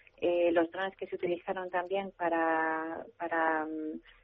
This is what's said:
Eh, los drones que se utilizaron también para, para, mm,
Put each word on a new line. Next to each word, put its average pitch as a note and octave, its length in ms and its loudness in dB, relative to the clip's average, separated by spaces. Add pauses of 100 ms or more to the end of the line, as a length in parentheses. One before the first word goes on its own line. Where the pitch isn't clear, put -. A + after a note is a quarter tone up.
(200)
Eh, F3 320 4
los E3+ 180 4
drones F#3+ 260 -4
que F#3 120 -10
se F#3+ 80 -8
utilizaron F3+ 520 -4
también F#3 480 -2
para, D#3+ 880 0 (140)
para, D#3+ 480 0
mm, D#3 340 -6 (240)